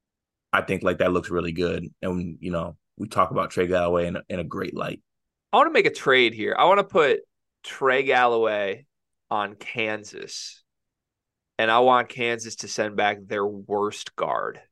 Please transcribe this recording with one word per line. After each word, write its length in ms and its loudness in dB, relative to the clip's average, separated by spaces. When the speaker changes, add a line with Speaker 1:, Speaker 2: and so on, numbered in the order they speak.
Speaker 1:
I 100 2
think, 200 -4
like, 160 0
that 140 2
looks 180 -2
really 220 -4
good. 340 -2
And, 380 -6
you 100 -8
know, 260 -6
we 120 -8
talk 220 0
about 200 -2
Trey 180 0
Galloway 400 2
in 80 -6
a, 120 -10
in 120 -6
a 40 -6
great 300 -8
light. 260 -8
Speaker 2:
I 40 4
wanna 140 6
make 160 2
a 40 0
trade 440 2
here. 240 -4
I 60 4
wanna 200 4
put 360 4
Trey 400 0
Galloway 840 2
on 240 -4
Kansas 1080 -8
and 120 2
I 100 6
want 280 6
Kansas 480 -6
to 120 -12
send 280 -4
back 260 2
their 240 -2
worst 720 -4
guard. 440 -4